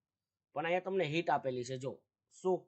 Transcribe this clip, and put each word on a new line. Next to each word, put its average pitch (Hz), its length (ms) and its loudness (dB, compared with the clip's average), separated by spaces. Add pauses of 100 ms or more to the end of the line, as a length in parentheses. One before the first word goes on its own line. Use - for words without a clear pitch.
(560)
પણ 151 100 -2
અહીંયા 180 220 0
તમને 185 260 2
હિટ 165 160 0
આપેલી 127 400 0
છે, 131 80 -4
જો 127 140 -6 (440)
શું 185 320 0